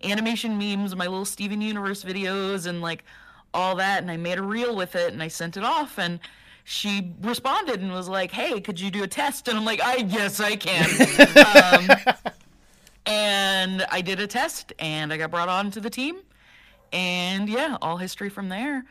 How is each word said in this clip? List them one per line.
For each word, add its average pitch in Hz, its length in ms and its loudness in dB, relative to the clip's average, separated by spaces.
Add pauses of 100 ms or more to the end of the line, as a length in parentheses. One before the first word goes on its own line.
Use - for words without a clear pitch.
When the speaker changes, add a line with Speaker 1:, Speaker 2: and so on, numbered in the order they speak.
Speaker 1:
animation 220 560 -2
memes, 202 380 -2
my 180 100 -2
little 190 180 -4
Steven 202 360 -6
Universe 202 440 -4
videos, 190 640 -4
and, 175 140 -6
like, 165 240 -6 (480)
all 185 240 0
that, 190 260 0
and 180 80 -6
I 165 60 -6
made 175 220 -4
a 196 40 -4
reel 226 340 -2
with 180 200 -4
it, 175 160 0
and 160 100 -10
I 160 60 -6
sent 170 280 -8
it 196 80 -6
off, 302 340 -2
and 175 220 -4 (440)
she 202 480 -4 (100)
responded 262 580 -2
and 190 120 -6
was 180 160 -8
like, 190 220 -4
"Hey, 247 300 -4
could 180 200 -8
you 196 100 -4
do 202 120 -4
a 190 60 -4
test?" 285 400 -4
And 226 100 -2
I'm 214 60 -2
like, 226 180 -2
"I, 247 140 2
yes, 202 440 -2
I 208 160 0
can." 180 320 2 (120)
Speaker 2:
<laughs> 262 60 8 (360)
Speaker 1:
Um, 180 460 10 (1160)
and 196 840 0
I 185 100 0
did 185 200 -4
a 208 60 -2
test, 262 520 -4
and 156 340 -4
I 156 40 -2
got 160 140 -4
brought 175 180 -2
on 196 240 0
to 214 80 -10
the 220 100 -6
team, 320 300 -6 (720)
and 180 560 -2
yeah, 254 340 -2
all 165 160 -4
history 185 320 -8
from 202 180 -10
there. 254 420 -6